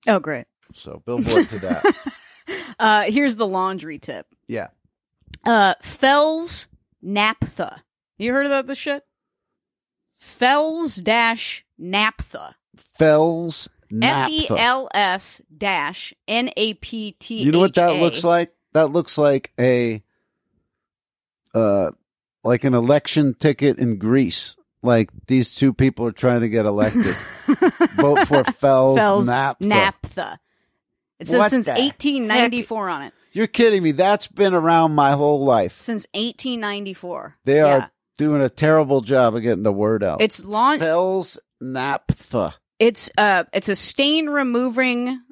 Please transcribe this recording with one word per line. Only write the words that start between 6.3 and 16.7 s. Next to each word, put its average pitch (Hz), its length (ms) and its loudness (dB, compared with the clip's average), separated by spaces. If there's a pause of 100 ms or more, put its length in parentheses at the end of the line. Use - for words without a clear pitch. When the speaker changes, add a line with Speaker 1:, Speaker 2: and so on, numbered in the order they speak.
Speaker 1:
Naphtha. 202 800 -6 (380)
You 226 120 -4
heard 277 140 0
about 277 220 -2
this 269 100 -10
shit? 285 260 -8 (1120)
Fells 302 760 -2
dash 226 720 -4 (120)
Naphtha. 196 800 -6 (200)
Speaker 2:
Fells 160 920 0 (220)
Naphtha. 269 340 0 (220)
Speaker 1:
F - 60 -4
E - 60 0
L 247 360 0
S 190 480 -4 (140)
dash 170 580 -6 (140)
N 233 300 -2
A 214 180 -2